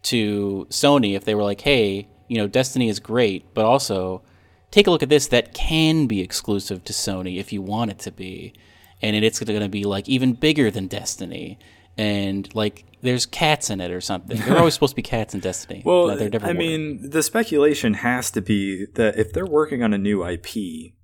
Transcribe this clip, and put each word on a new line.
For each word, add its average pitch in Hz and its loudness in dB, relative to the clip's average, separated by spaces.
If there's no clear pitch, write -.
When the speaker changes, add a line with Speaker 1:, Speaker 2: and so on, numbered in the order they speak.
Speaker 1:
to 101 0
Sony, 131 4
if 95 -6
they 107 0
were 104 2
like, 101 -2
"Hey, 104 2
you 117 -4
know, 104 0
Destiny 127 0
is 101 -2
great, 110 0
but 110 0
also 95 0
take 208 6
a 190 4
look 165 4
at 139 2
this 143 4
that 120 2
can 160 2
be 107 0
exclusive 95 -4
to - -10
Sony 92 -6
if - -10
you 104 -6
want 107 -4
it 98 -14
to 98 -12
be. 92 -14
And 107 0
it's 110 2
gonna 104 -2
be, 101 -4
like, 98 -2
even 131 2
bigger 147 2
than 98 -6
Destiny." 85 -10
And, 101 -2
like, 107 -4
there's 123 0
cats - -2
in 95 -4
it 90 -6
or 90 -4
something. 92 -6
There 113 2
are 160 8
always 170 6
supposed 135 2
to - -10
be 117 -4
cats 110 -4
in 98 -4
Destiny. 92 -8
Speaker 2:
<laughs> 117 -4
Well, 175 6
Speaker 1:
No, 101 0
there 107 -2
never - -2
Speaker 2:
I - 0
Speaker 1:
were. 170 0
Speaker 2:
mean, 156 -4
the 156 2
speculation 147 2
has 123 -2
to 113 -2
be 98 -2
that 110 2
if 107 -2
they're 185 -4
working 151 0
on 110 2
a 98 0
new 98 0
I 87 -4
P 85 -10